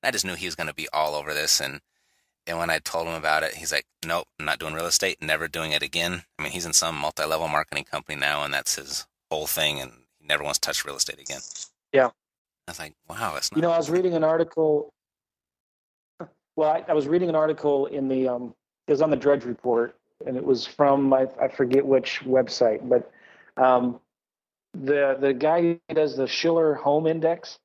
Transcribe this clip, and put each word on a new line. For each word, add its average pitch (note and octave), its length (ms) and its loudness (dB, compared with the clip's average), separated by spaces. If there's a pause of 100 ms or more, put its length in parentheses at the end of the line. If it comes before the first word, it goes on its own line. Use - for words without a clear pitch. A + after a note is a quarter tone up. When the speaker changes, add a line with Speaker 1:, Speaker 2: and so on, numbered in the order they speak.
Speaker 1:
And - 60 2
I - 20 -4
just G2 140 -2
knew F2+ 100 -6
he F2+ 120 -8
was E2 80 -8
gonna D#2+ 180 -6
be D#2 180 -10
all D2+ 240 0
over D2+ 180 -6
this. D2+ 280 0
And, C#2 180 -8 (680)
and E2+ 100 -4
when E2 140 -2
I D#2 80 0
told E2 260 -6
him E2 80 -6
about D#2 300 0
it, D#2 120 -4
he's D#2 160 -8
like, D2+ 140 -2 (180)
"Nope, E2 220 -2 (140)
I'm D#2 60 -6
not D#2 120 -2
doing D#2 160 -8
real E2 140 -4
estate, F#2 340 -2
never D#2 260 -2
doing D#2+ 240 -6
it D2 120 -2
again." F2 400 -4 (160)
I - 20 -6
mean, C#2+ 100 -6
he's F2 140 -6
in D#2+ 80 -8
some E2 240 0
multi-level D#2 500 -2
marketing D2+ 360 -2
company D2 340 -8
now, D2 260 0
and C#2+ 80 -6
that's C#2 220 -2
his C#2+ 320 -8 (240)
whole D#2 160 -4
thing, D2 340 -2
and C2 120 -10 (280)
he D#2 60 -20
never D2 180 0
wants D2 140 -2
to - 80 -2
touch - 180 -4
real C#2+ 120 -8
estate C#2 240 -6
again. C#2 220 -10 (520)
Speaker 2:
Yeah. C3 140 4
Speaker 1:
I - 640 -16
was - 80 -14
like, D#2 160 -14 (120)
"Wow, F2 280 -6
it's - 160 -6
Speaker 2:
You D#3 100 -2
Speaker 1:
not" E3+ 60 2
Speaker 2:
know, E3 60 2
I E3 40 2
was D#3 140 -2
reading F3+ 240 0
an D#3+ 80 0
article. D#3 680 0 (1600)
Well, D#3 140 2
I, D#3+ 180 0
I - 60 0
was D3 140 2
reading F3 220 2
an D#3+ 60 0
article D3+ 500 2
in C#3 220 -4
the, C3 200 0
um, B2 280 -4 (320)
it - 60 2
was C#3 100 2
on D#3 80 4
the C#3+ 60 4
Drudge C#3 280 4
Report, A#2+ 500 -2 (300)
and C3+ 100 -6
it B2+ 80 -4
was B2+ 220 2
from, C#3 480 4
I, C3 140 4 (120)
I C3 100 2
forget C#3 360 2
which C3+ 400 2
website, B2+ 640 2
but, B2 240 2 (460)
um, B2 420 4 (760)
the, C#3 460 2
the C#3 140 4
guy D3+ 280 2
who E3+ 180 2 (140)
does D3+ 240 2
the C3 100 0
Schiller D#3+ 460 2
Home D3 320 2
Index D#3+ 600 0